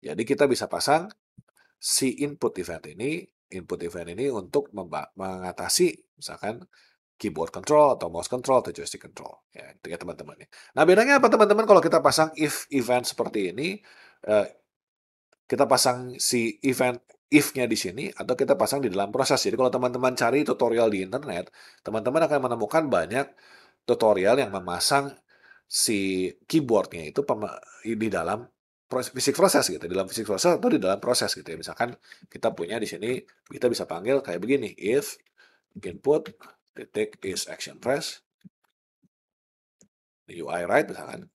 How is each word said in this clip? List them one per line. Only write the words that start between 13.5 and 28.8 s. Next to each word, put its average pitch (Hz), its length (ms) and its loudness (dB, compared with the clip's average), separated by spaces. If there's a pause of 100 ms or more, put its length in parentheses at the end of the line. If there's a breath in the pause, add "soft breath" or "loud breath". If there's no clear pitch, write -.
ini, 175 280 -6 (520 soft breath)
eh, 104 160 4 (960)
kita 131 240 2
pasang 127 480 2
si 117 480 0
event 127 320 0 (320)
if-nya 143 400 4
di 110 80 0
sini 92 320 -6
atau - 240 -6
kita 139 240 2
pasang 135 240 0
di 127 80 -2
dalam 98 240 -2
proses. 131 280 0
Jadi 104 160 -2
kalau 127 120 2
teman-teman 123 480 0
cari 131 280 2
tutorial 117 440 2
di 95 160 -2
internet, 95 480 -8 (320 loud breath)
teman-teman 117 400 0
akan 147 240 0
menemukan 120 400 0
banyak 104 400 0 (560 soft breath)
tutorial 110 560 4
yang 120 80 0
memasang 98 640 -2 (560 soft breath)
si 95 600 0 (200)
keyboardnya 107 640 0
itu - 120 -2
pema-, 104 360 -6 (240)
di 110 240 -2
dalam 95 400 -4 (400)